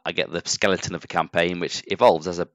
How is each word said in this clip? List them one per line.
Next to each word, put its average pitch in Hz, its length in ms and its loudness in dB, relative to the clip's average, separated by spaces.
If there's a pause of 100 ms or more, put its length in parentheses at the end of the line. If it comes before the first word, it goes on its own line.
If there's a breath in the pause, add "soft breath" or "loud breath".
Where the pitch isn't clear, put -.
I 85 60 2
get - 180 0
the 85 160 -4
skeleton 92 480 0
of 80 100 -10
a - 40 -20
campaign, 85 520 0
which - 280 -6
evolves 98 400 4
as 87 100 -4
a 85 160 -4